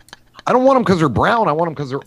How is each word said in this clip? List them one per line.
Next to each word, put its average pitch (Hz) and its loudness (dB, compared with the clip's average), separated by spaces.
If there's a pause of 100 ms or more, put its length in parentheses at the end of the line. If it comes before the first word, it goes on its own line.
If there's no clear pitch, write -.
(480)
I 175 0
don't 254 2
want 269 4
'em 226 0
'cause 185 2
they're 143 2
brown. 208 0
I 151 0
want 165 -2
'em 147 -12
'cause 147 -8
they're 131 -8